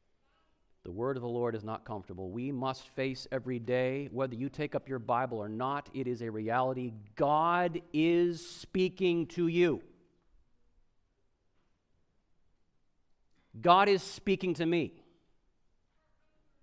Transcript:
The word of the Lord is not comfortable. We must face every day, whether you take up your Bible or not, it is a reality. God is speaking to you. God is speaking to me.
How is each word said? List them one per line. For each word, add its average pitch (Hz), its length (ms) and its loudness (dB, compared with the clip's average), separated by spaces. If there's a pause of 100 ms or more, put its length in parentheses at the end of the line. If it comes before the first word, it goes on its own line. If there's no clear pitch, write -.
(840)
The 95 100 -12
word 127 240 -4
of 120 40 -8
the 120 60 -6
Lord 120 260 -2
is 104 120 -6
not 110 180 -8
comfortable. 95 460 -10
We 120 200 -6
must 131 400 -6
face 131 400 -6
every 127 300 -4
day, 127 500 -2
whether 127 260 -4
you 131 120 -4
take 147 260 -6
up 147 140 -4
your 135 120 -4
Bible 120 380 0
or 104 120 -6
not, 131 440 -4
it 131 140 -4
is 120 140 -4
a 117 100 -6
reality. 123 640 -2 (240)
God 165 640 2 (100)
is 170 560 2
speaking 185 800 0
to 170 200 0
you. 165 340 4 (3750)
God 180 300 8
is 190 120 4
speaking 185 520 0
to 165 120 -2
me. 165 280 0 (1700)